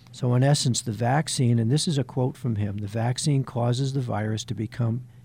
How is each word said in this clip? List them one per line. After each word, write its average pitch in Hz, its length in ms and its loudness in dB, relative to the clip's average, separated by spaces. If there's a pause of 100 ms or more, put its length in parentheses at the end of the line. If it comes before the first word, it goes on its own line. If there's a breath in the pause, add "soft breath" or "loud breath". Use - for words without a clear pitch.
(140)
So 123 200 0
in 123 100 4
essence, 139 380 2
the 117 100 -6
vaccine, 120 680 2
and 113 140 2
this 151 160 2
is 151 100 0
a 135 60 2
quote 131 320 -2
from 117 220 -4
him, 104 220 -2
"The 104 80 -6
vaccine 123 580 0
causes 123 480 0
the 139 80 -2
virus 107 420 -2
to - 100 -8
become 113 500 -2 (220 soft breath)